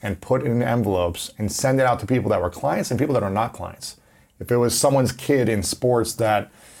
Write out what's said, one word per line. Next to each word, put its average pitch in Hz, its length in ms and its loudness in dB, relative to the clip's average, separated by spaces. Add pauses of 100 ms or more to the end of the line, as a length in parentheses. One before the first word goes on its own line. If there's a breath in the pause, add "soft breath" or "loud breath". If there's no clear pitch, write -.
and 101 180 -6
put - 220 0
it - 40 -4
in 120 160 0
envelopes 101 760 0
and 104 140 -4
send 135 280 0
it 131 60 4
out 123 140 2
to 104 60 -6
people 123 240 0
that 98 120 2
were 87 80 -2
clients 170 400 -4
and 120 80 -2
people 147 160 0
that 110 80 2
are 98 80 -2
not 110 220 -2
clients. - 440 -14 (440 soft breath)
If 90 100 -12
it 120 60 4
was 120 220 2
someone's 135 340 4
kid 127 360 2
in 104 140 0
sports 117 520 0
that, 107 360 0 (300 loud breath)